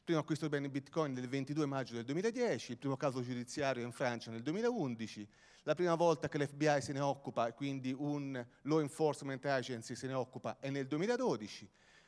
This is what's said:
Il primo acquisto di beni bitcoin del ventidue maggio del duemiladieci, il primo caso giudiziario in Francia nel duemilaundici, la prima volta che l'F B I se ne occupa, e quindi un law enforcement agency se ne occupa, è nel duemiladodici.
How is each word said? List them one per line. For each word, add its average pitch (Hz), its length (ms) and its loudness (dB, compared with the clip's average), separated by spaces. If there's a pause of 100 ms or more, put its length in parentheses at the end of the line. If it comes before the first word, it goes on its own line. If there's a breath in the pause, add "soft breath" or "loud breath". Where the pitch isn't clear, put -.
Il - 60 -18
primo 165 120 4
acquisto 151 260 0
di 151 60 0
beni 143 180 0
bitcoin 139 440 -2
del 127 140 -4
ventidue 139 380 0
maggio 135 280 -2
del 117 100 -2
duemiladieci, 190 680 0
il 117 60 -6
primo 135 200 0
caso 131 260 0
giudiziario 123 600 -2
in 120 80 -6
Francia 120 380 -2
nel 113 120 -6
duemilaundici, 139 840 -2 (360 loud breath)
la 151 100 2
prima 170 220 4
volta 160 320 4
che 151 100 -2
l'F 139 160 0
B 143 100 -4
I 147 180 6
se - 100 -6
ne 135 80 -2
occupa, 131 480 0
e 113 60 -4
quindi 135 440 -2
un 139 480 -2 (180 soft breath)
law 156 160 4
enforcement 139 640 0
agency 127 500 0
se 131 120 -6
ne 131 60 -4
occupa, 123 460 -2
è 139 100 -4
nel 139 180 -2
duemiladodici. 151 800 0 (380 soft breath)